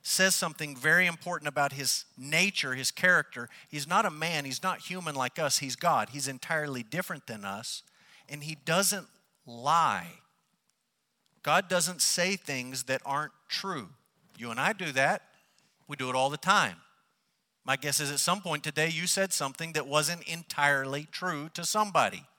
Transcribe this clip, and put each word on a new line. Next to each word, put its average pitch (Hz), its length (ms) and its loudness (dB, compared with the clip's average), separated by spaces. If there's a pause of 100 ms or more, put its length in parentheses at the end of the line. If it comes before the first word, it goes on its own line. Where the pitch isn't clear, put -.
says 190 320 4
something 151 420 -4
very 160 300 4
important 165 420 -4
about 143 240 0
his 135 320 -2 (100)
nature, 147 600 0
his 127 160 -2
character. 151 580 2 (180)
He's 147 200 -8
not 196 180 4
a 185 60 0
man. 156 340 -2
He's 135 160 -6
not 185 200 -2
human 170 340 -8
like 127 240 -2
us. 135 180 2
He's 131 180 -4
God. 135 340 2
He's 139 180 -6
entirely 139 560 -4
different 156 420 -6
than 110 180 -10
us. 101 380 -8 (480)
And 147 140 -10
he 156 200 -8
doesn't 190 440 2 (380)
lie. 120 760 2 (1200)
God 175 260 2
doesn't 175 340 0
say 185 360 0
things 131 460 -6
that 131 220 -2
aren't 143 280 -2 (160)
true. 156 400 -6 (480)
You 117 140 -8
and 117 100 -4
I 170 100 2
do 185 220 -6
that. 139 300 2 (680)
We 143 80 -10
do 131 120 -4
it 127 60 -2
all 135 140 4
the 151 80 -4
time. 165 400 4 (880)
My 131 100 2
guess 139 240 -2
is 147 100 -2
at 143 120 -2
some 185 200 2
point 165 220 -2
today 156 240 2
you 165 200 -2
said 190 260 2
something 156 400 -4
that 147 140 0
wasn't 151 360 0
entirely 143 880 0
true 160 420 -4
to 175 120 -8
somebody. 165 600 2 (140)